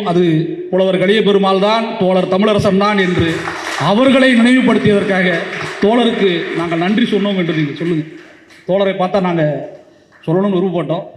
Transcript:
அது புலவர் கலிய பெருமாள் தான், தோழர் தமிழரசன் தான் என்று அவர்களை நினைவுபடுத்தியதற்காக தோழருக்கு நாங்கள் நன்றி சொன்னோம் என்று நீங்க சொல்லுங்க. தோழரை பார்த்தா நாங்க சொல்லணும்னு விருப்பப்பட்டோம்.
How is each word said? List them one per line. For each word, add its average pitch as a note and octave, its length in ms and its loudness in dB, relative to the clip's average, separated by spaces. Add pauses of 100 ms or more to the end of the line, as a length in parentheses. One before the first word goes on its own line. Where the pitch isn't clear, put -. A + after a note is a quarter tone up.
அது F3 180 2 (460)
புலவர் F#3 280 0
கலிய G3 260 2
பெருமாள் G3 360 2
தான், A3 260 0 (140)
தோழர் F#3 280 0
தமிழரசன் G3 500 2
தான் G#3 200 2
என்று F3 320 0 (500)
அவர்களை B3+ 540 4
நினைவுபடுத்தியதற்காக G#3 920 2 (540)
தோழருக்கு A3+ 480 2 (280)
நாங்கள் E3 200 -4
நன்றி G3+ 280 0
சொன்னோம் G3+ 320 -2
என்று E3+ 160 -2
நீங்க D3+ 200 -2
சொல்லுங்க. E3 320 -4 (600)
தோழரை F#3+ 280 0
பார்த்தா F#3 280 -2
நாங்க E3+ 220 0 (800)
சொல்லணும்னு F#3+ 340 0
விருப்பப்பட்டோம். F3 460 -4 (140)